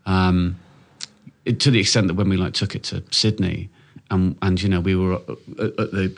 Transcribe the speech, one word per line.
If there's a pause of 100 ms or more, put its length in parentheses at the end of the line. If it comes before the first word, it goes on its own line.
Um, (840)
it,
to
the
extent
that
when
we,
like,
took
it
to
Sydney (420)
and,
and,
you
know,
we
were
at,
at
the